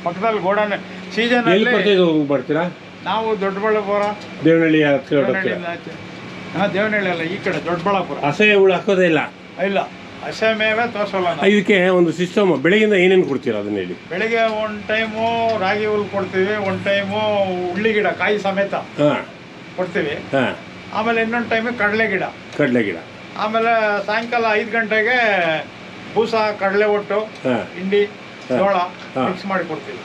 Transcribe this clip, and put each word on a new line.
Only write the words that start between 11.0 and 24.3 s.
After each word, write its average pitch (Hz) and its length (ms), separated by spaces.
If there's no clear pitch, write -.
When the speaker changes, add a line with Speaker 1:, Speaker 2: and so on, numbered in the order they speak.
Speaker 1:
ನಾವು. 170 200
Speaker 2:
ಇದಕ್ಕೆ 202 420
ಒಂದು 175 240
ಸಿಸ್ಟಮ್, 180 460
ಬೆಳಗಿಂದ 208 360
ಏನೇನು 185 320
ಕೊಡ್ತೀರಾ 123 340
ಅದನ್ನ 104 160
ಹೇಳಿ? 90 180
Speaker 1:
ಬೆಳಗ್ಗೆ 220 560
ಒಂದ್ 208 220
ಟೈಮು 226 720
ರಾಗಿ 208 260
ಹುಲ್ 208 240
ಕೊಡ್ತೀವಿ, 190 460
ಒಂದ್ 190 300
ಟೈಮು 202 340
ಉಳ್ಳಿ 214 200
ಗಿಡ 202 140
ಕಾಯಿ 202 320
ಸಮೇತ 196 340
Speaker 2:
ಹಾ. 139 520
Speaker 1:
ಕೊಡ್ತೀವಿ. 175 360
Speaker 2:
ಹಾ. 120 460
Speaker 1:
ಆಮೇಲೆ 226 280
ಇನ್ನೊಂದ್ 226 280
ಟೈಮ್ 233 300
ಕಡಲೆ 220 280
ಗಿಡ. 180 160
Speaker 2:
ಕಡಲೆ 123 260
ಗಿಡ. 95 120
Speaker 1:
ಆಮೇಲೆ 214 680
ಸಾಯಂಕಾಲ 233 460